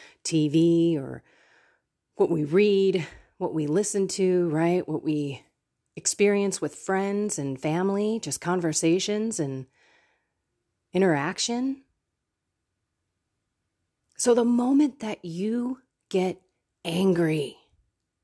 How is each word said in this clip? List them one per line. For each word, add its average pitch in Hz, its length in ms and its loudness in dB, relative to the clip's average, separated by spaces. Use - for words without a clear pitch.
T 156 240 2
V 165 500 4
or 131 260 -10
what - 140 2
we 156 140 0
read, 190 640 2
what 180 160 -6
we 156 140 -2
listen 196 420 0
to, 180 400 0
right? 170 380 0
What 156 160 -4
we 147 400 -4
experience 202 640 0
with 151 140 -6
friends 202 640 -4
and 139 220 -6
family, 196 600 -2
just 147 200 -8
conversations 185 1000 -2
and 135 260 -6
interaction. 190 880 -2
So 247 160 4
the 233 120 2
moment 247 540 2
that 214 240 -8
you 220 560 -4
get 185 320 0
angry 165 760 0